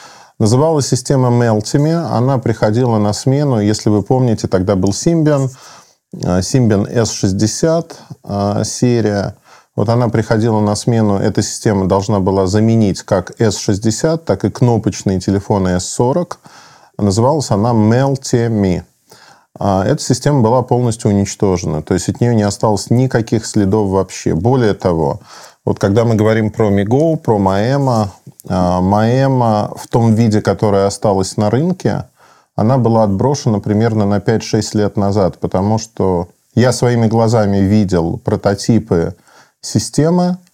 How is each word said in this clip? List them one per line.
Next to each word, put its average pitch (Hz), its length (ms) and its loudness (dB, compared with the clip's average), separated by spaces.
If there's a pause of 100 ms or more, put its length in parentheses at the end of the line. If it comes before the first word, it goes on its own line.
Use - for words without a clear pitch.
(400)
Называлась 131 480 2
система 131 420 0
Meltimi, 120 640 0
она 127 440 0
приходила 113 600 0
на 104 140 0
смену, 135 480 0
если 104 300 0
вы 104 140 2
помните, 127 440 0
тогда 95 300 0
был 95 140 0
Symbian, 151 580 0 (640)
э, 87 260 -2
Symbian 107 500 2
S 113 220 -2
шестьдесят, 110 880 -2 (240)
э, 202 400 -2
серия. 107 720 0 (400)
Вот 110 140 0
она 120 180 2
приходила 110 540 0
на 104 140 0
смену, 107 420 0
эта 104 240 -2
система 98 480 -2
должна 98 320 0
была 95 260 2
заменить 107 560 2
как 92 380 -2
S 107 160 0
шестьдесят, 123 680 -2
так 101 220 -2
и 101 40 0
кнопочные 104 720 -2
телефоны 98 520 -2
S 92 180 -2
сорок. 143 500 -2 (580)
Называлась 117 540 0
она 110 200 0
Meltemi. 113 1120 0 (760)
А, 98 260 0
эта 139 160 0
система 143 400 0
была 117 200 2
полностью 120 500 -2
уничтожена, 92 720 -2
то 92 120 -4
есть 90 140 -2
от - 140 -2
нее 120 120 2
не 107 100 2
осталось 101 460 -2
никаких 120 560 0
следов 104 440 0
вообще. 95 460 -2
Более 113 380 2
того, 82 460 -2 (460)
вот - 140 -2
когда 107 260 2
мы 117 100 2
говорим 107 360 2
про 110 180 0
Migo, 127 480 0
про 113 200 0
Maema, 110 680 0 (420)
а, 90 320 0
Maema 113 960 0
в - 100 -18
том 117 260 2
виде, 110 280 2
которая 101 460 2
осталась 98 500 -2
на 107 120 0
рынке, 135 560 -2 (500)
она 117 220 2
была 113 260 2
отброшена 107 560 0
примерно 107 460 0
на 101 140 0
пять-шесть 107 560 -2
лет 104 220 -2
назад, 98 420 0
потому 98 400 -2
что 90 480 -4 (260)
я 123 180 2
своими 120 360 0
глазами 107 500 2
видел 95 600 0
прототипы 101 960 0 (460)
системы, 180 760 0 (160)